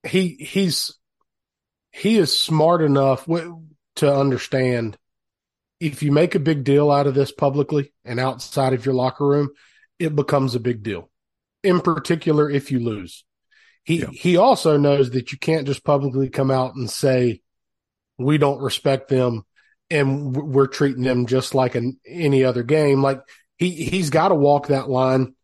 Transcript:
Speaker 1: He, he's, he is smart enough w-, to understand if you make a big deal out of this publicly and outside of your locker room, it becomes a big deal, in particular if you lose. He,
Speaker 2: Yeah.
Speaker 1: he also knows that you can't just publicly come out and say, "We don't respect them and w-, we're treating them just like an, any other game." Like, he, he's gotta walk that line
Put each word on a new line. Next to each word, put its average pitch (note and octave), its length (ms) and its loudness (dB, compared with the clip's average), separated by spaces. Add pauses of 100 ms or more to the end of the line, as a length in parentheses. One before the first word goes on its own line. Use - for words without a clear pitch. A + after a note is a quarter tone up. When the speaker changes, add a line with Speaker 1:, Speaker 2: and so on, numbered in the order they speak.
Speaker 1:
He, F#3 260 0 (100)
he's, F3+ 580 -4 (920)
he A3 260 0
is D#3+ 220 2
smart D#3+ 420 2
enough C#3 460 2
w-, E3 360 -6 (340)
to C#3+ 140 2
understand B2+ 880 -2 (840)
if D3+ 220 -6
you C#3+ 100 0
make D#3+ 220 4
a F#3+ 60 0
big D3 240 -2
deal C#3+ 260 4
out C#3+ 160 2
of C#3 80 0
this C3+ 180 0
publicly C#3+ 640 -2 (100)
and A#2+ 160 -6
outside C3 540 -2
of A2+ 120 -6
your C3 100 0
locker B2+ 320 -2
room, C#3+ 240 0 (480)
it D#3 160 -4
becomes C#3 400 0
a A#2+ 40 -2
big A2+ 220 -4
deal, G2 300 -10 (500)
in F3+ 180 2
particular D#3 680 0
if C#3 220 -4
you B2+ 80 0
lose. G#2+ 440 -8 (600)
He, E3 160 -2
Speaker 2:
Yeah. C#3+ 80 -6
Speaker 1:
he F3 300 0
also F3+ 400 4
knows C#3+ 340 2
that B2+ 200 -4
you C3+ 60 -12
can't D#3 300 -2
just C#3 160 -6
publicly C3+ 460 0
come C3+ 200 -2
out C3 240 -2
and A#2+ 160 -8
say, B2 520 0 (760)
"We C#3+ 220 0
don't C#3 240 0
respect - 460 -2
them B2 360 0 (460)
and C#3 420 0
w-, D3 180 -6
we're C3+ 140 4
treating C3 380 -2
them B2 240 0
just B2+ 260 -2
like C3 220 0
an, B2 320 -4
any C#3 360 0
other B2 200 0
game." C#3+ 400 2
Like, C3+ 180 0 (380)
he, F3+ 120 0
he's E3 380 -4
gotta D#3+ 260 2
walk C#3+ 320 2
that C3+ 220 -2
line C3 540 0